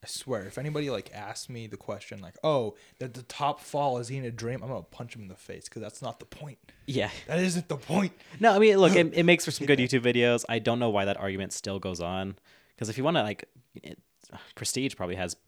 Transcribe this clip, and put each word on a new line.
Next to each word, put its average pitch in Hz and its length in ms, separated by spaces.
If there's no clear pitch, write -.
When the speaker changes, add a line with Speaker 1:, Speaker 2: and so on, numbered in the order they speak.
Speaker 1:
I - 40
swear, 110 400
if - 120
anybody, 151 320
like, 107 240
asks 104 340
me 117 200
the 104 80
question, 101 440
like, 87 220
"Oh, 135 320
that 120 160
the 127 80
top 143 380
fall, 143 380
is 120 100
he 131 80
in 135 80
a 120 80
dream?" 117 300
I'm 120 60
gonna 113 140
punch - 320
him 113 80
in 98 60
the - 80
face, - 320
'cause - 140
that's 104 200
not 117 160
the - 80
point. 147 320
Speaker 2:
Yeah. 120 240
Speaker 1:
That 160 100
isn't 180 300
the 151 80
point. 175 360
Speaker 2:
No, 220 120
I 196 60
mean, 208 200
look, 196 180
it, 165 180
it 170 100
makes 170 200
for 165 80
some - 140
good 139 120
Speaker 1:
<laughs> - 20
Yeah. 123 60
Speaker 2:
YouTube 127 160
videos. 120 460
I 117 100
don't 117 220
know 120 100
why 101 140
that 98 140
argument 95 340
still 98 260
goes 90 220
on, 95 360
'cause 107 120
if 110 100
you 131 60
wanna, 156 180
like, 104 220
it, - 160
Prestige 131 400
probably 90 200
has 90 200